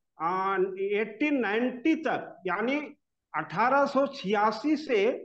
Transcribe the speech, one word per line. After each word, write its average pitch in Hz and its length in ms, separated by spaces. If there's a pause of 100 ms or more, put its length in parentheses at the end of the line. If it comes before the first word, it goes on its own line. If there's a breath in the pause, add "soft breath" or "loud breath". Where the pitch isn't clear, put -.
(200)
आ, 185 340 (240)
एटीन 220 600
नाइंटी 247 540
तक, - 520
यानी 240 480 (400)
अठारह 226 520
सौ 269 200
छियासी 214 720
से 220 340 (140)